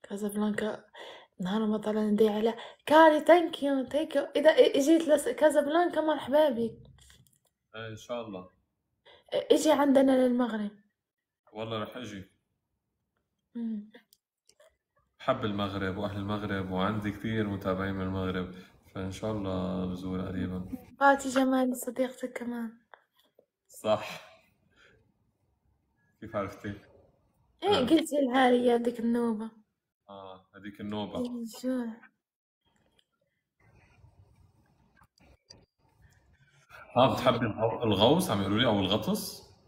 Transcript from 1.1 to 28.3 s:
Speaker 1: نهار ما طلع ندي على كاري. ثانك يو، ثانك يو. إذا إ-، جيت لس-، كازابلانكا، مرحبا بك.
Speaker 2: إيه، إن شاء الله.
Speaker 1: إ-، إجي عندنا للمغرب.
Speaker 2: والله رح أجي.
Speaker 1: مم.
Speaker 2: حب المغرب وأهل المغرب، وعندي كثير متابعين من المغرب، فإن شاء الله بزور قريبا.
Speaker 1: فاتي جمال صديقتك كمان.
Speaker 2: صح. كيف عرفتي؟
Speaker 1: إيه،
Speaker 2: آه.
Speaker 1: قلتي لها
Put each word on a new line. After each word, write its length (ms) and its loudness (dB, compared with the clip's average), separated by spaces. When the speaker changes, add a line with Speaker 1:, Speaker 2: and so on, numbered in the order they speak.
Speaker 1:
نهار 260 -2
ما 120 -2
طلع 220 -2
ندي 280 4
على 260 -2
كاري. 340 8
ثانك 420 4
يو، 220 0
ثانك 320 -4
يو. 60 0
إذا 340 4
إ-، 220 6
جيت 300 4
لس-، 200 2
كازابلانكا، 720 2
مرحبا 480 2
بك. 300 -4
Speaker 2:
إيه، 120 -10
إن 80 -12
شاء 300 -10
الله. 220 -14
Speaker 1:
إ-، 180 2
إجي 200 4
عندنا 540 4
للمغرب. 440 -2
Speaker 2:
والله 300 -8
رح 140 -12
أجي. 280 -14
Speaker 1:
مم. 360 -8
Speaker 2:
حب 240 -2
المغرب 520 -4
وأهل 200 -6
المغرب، 540 -6
وعندي 400 -2
كثير 360 -4
متابعين 480 -4
من 80 -6
المغرب، 520 -4
فإن 180 -8
شاء 200 -6
الله 540 -4
بزور 340 -6
قريبا. 480 -6
Speaker 1:
فاتي 280 4
جمال 480 0
صديقتك 560 -8
كمان. 400 -10
Speaker 2:
صح. 640 -4
كيف 160 -10
عرفتي؟ 380 -6
Speaker 1:
إيه، 60 0
Speaker 2:
آه. 120 4
Speaker 1:
قلتي 400 2
لها 300 4